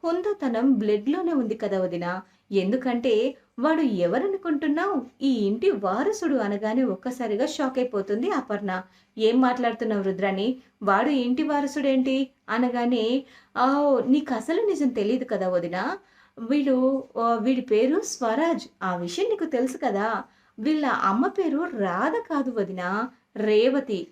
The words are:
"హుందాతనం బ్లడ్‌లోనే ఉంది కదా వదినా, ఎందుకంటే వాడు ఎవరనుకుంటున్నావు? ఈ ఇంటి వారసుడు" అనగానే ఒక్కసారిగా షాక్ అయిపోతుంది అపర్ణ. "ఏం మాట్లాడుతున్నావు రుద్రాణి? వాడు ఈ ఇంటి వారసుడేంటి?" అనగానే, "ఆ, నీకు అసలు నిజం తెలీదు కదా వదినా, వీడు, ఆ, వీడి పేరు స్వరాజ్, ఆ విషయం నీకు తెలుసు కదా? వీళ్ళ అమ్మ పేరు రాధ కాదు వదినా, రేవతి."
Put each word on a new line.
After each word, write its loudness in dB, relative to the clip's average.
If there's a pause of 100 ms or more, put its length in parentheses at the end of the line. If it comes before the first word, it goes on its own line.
"హుందాతనం 0
బ్లడ్‌లోనే 0
ఉంది 0
కదా -2
వదినా, -4 (300)
ఎందుకంటే 0 (240)
వాడు 2
ఎవరనుకుంటున్నావు? 0 (200)
ఈ 2
ఇంటి 0
వారసుడు" 0
అనగానే 0
ఒక్కసారిగా -2
షాక్ -2
అయిపోతుంది -2
అపర్ణ. -4 (360)
"ఏం 4
మాట్లాడుతున్నావు 2
రుద్రాణి? 0 (260)
వాడు 4
ఈ 2
ఇంటి 0
వారసుడేంటి?" 0 (220)
అనగానే, 0 (340)
"ఆ, 4 (100)
నీకు 2
అసలు -2
నిజం 2
తెలీదు 0
కదా -2
వదినా, -2 (420)
వీడు, 2 (140)
ఆ, 2
వీడి 2
పేరు 2
స్వరాజ్, -2 (200)
ఆ -2
విషయం -4
నీకు -2
తెలుసు -2
కదా? -2 (360)
వీళ్ళ 0
అమ్మ 2
పేరు -2
రాధ -2
కాదు -2
వదినా, -4 (260)
రేవతి." 2